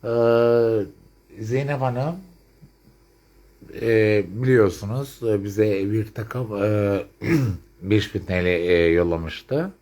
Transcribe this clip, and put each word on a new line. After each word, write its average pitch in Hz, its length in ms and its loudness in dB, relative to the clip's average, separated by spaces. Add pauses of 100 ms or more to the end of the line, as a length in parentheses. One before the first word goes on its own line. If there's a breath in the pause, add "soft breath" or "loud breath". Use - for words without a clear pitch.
Ee, 120 40 -6 (1300)
Zeynep 131 420 -4
Hanım, 131 340 -2 (1700)
e, 107 460 2
biliyorsunuz, 113 960 0
e, 104 200 0
bize 101 480 0
bir 110 220 -4
takım, 110 500 -6
e, 101 400 0 (380)
<clears throat> 98 400 -6
beş 101 340 0
bin 101 40 -2
T 90 240 -2
L, - 20 0
e, 87 420 2
yollamıştı. 85 840 -2 (100)